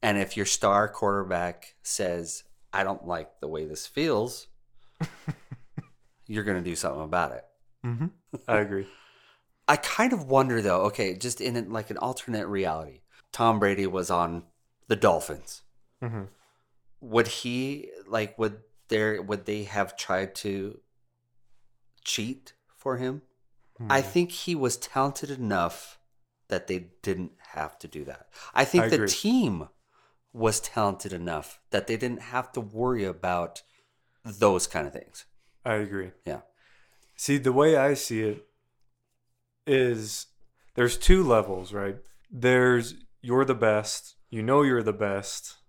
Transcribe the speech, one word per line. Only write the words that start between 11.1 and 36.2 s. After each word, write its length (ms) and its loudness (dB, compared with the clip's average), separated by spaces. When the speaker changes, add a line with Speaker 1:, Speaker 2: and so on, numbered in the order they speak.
Speaker 1:
just 240 -6
in, 320 -4
like, 160 -6
an 80 -8
alternate 500 -4
reality, 540 -4
Tom 260 4
Brady 280 2
was 220 -2
on 340 0
the 80 2
Dolphins. 680 0
Speaker 2:
Mm-hmm. 220 -8
Speaker 1:
Would 260 2
he, 640 -6
like, 320 -2
would 200 0
there, 340 2
would 240 -4
they 180 -4
have 340 -2
tried 380 -2
to 440 -6
cheat 500 -6
for 200 -4
him? 260 -6
Speaker 2:
Hmm. 140 -10
Speaker 1:
I 100 4
think 300 0
he 240 -4
was 220 0
talented 540 -2
enough 680 -4
that 200 -4
they 200 -4
didn't 320 -4
have 300 -8
to 100 -16
do 160 -12
that. 220 -16
I 100 6
think 220 4
Speaker 2:
I 40 2
Speaker 1:
the 60 4
Speaker 2:
agree. 140 2
Speaker 1:
team 580 0
was 300 0
talented 500 -2
enough 480 -8
that 160 0
they 100 -2
didn't 240 -4
have 320 -6
to 80 -4
worry 420 -2
about 600 -4
those 420 4
kind 220 -4
of 60 -12
things. 320 -18
Speaker 2:
I 80 -2
agree. 380 -6